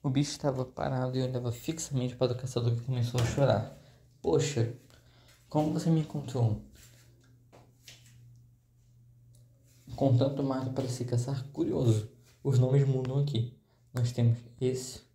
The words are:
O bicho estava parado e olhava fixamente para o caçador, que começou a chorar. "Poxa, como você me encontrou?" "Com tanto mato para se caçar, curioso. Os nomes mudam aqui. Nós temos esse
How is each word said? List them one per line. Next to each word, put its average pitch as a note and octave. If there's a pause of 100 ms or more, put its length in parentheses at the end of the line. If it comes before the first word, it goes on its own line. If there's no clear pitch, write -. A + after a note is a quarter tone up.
O C#3+
bicho C#3+
estava C3
parado B2+
e C3
olhava B2
fixamente B2+
para B2
o A#2
caçador, A#2+
que A#2
começou B2
a A#2
chorar. A2+ (400)
"Poxa, C3+ (720)
como D3+
você E3
me D#3+
encontrou?" A#2+ (3250)
"Com C3+
tanto C#3
mato C3
para -
se -
caçar, B2 (120)
curioso. C3 (340)
Os B2+
nomes C3+
mudam C3
aqui. C#3+ (360)
Nós B2
temos A#2 (200)
esse - (120)